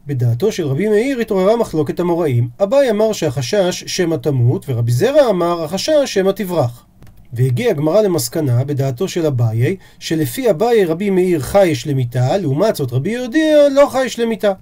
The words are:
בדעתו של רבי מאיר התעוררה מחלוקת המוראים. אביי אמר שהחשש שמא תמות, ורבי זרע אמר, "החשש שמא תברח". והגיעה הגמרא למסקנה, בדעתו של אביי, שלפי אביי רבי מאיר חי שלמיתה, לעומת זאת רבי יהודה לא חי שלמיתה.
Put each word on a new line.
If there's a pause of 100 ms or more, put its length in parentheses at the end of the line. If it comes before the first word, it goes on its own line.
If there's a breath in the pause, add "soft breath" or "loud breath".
בדעתו
של
רבי
מאיר
התעוררה
מחלוקת
המוראים. (160)
אביי
אמר
שהחשש
שמא
תמות,
ורבי
זרע
אמר,
"החשש (140)
שמא
תברח". (480)
והגיעה
הגמרא
למסקנה,
בדעתו
של
אביי, (240 soft breath)
שלפי
אביי
רבי
מאיר
חי
שלמיתה,
לעומת
זאת
רבי
יהודה
לא
חי
שלמיתה.